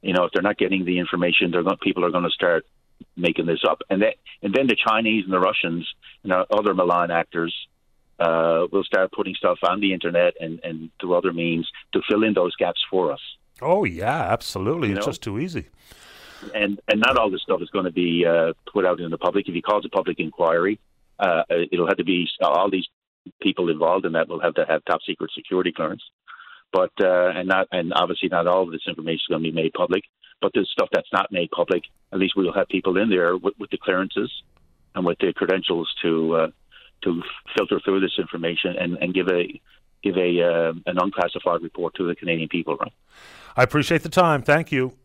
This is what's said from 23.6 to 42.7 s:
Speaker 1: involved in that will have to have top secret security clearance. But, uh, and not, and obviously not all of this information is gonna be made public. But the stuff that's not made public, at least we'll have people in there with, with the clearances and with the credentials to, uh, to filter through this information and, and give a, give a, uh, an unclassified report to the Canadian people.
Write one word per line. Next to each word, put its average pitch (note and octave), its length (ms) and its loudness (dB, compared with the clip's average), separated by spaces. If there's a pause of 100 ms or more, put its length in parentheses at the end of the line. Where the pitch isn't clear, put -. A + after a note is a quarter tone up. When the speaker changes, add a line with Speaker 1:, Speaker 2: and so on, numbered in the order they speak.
Speaker 1:
involved E2 360 0
in E2+ 60 -2
that E2 160 0
will E2 120 -8
have E2 140 0
to D#2 160 0
have D#2 160 0
top E2+ 160 0
secret - 320 -8
security F2+ 380 -2
clearance. D#2+ 320 -6 (680)
But, - 200 2 (100)
uh, F2+ 280 4
and F2+ 180 -4
not, F#2+ 240 2
and F2 200 -2
obviously F2 380 0
not E2+ 160 2
all F#2 180 4
of E2+ 80 -4
this D#2+ 160 -8
information D#2+ 280 -4
is - 160 -6
gonna D#2+ 100 0
be E2 100 -2
made D#2+ 220 -2
public. F2+ 300 0 (360)
But - 140 0
the F#2+ 180 2
stuff - 200 -2
that's - 200 0
not F#2+ 200 0
made F2 180 -2
public, F2 340 0 (300)
at F#2 60 -2
least F#2 160 0
we'll F#2 180 2
have F#2+ 140 0
people F#2 300 0
in A2 120 2
there F2+ 260 4
with, F#2 220 -2
with G2+ 140 -10
the G2 60 -4
clearances F#2+ 540 -2 (640)
and F#2 100 -4
with F2 140 0
the F2+ 160 0
credentials F2 580 0 (120)
to, E2 320 2
uh, D#2+ 120 2 (560)
to E2+ 200 -2 (340)
filter G2 260 0
through F#2+ 180 2
this F#2 180 0
information E2+ 600 -4
and, F2 180 -2
and F2+ 140 -4
give F2+ 180 0
a, F2 300 0 (440)
give F#2 140 0
a, F2 260 2
uh, E2 300 2 (120)
an F2+ 140 -2
unclassified F2 640 -2
report E2+ 320 -6
to F2+ 120 -2
the F2 60 -2
Canadian E2 340 -4
people. D#2 280 -4